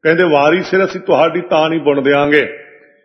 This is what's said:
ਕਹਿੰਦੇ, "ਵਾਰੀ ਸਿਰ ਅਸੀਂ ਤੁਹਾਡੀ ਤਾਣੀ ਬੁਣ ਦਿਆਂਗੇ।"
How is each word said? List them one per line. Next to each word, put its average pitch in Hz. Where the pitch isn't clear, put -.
ਕਹਿੰਦੇ, 165
"ਵਾਰੀ 156
ਸਿਰ 190
ਅਸੀਂ 185
ਤੁਹਾਡੀ 165
ਤਾਣੀ 165
ਬੁਣ 143
ਦਿਆਂਗੇ।" 143